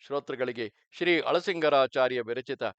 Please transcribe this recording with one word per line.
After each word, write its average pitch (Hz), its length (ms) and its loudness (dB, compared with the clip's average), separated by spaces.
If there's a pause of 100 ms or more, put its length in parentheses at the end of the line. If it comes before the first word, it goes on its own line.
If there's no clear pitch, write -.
ಶ್ರೋತೃಗಳಿಗೆ 123 680 -4 (180)
ಶ್ರೀ 175 300 0
ಅಳಸಿಂಗರಾಚಾರ್ಯ 139 1000 2
ವಿರಚಿತ, 123 420 -6 (160)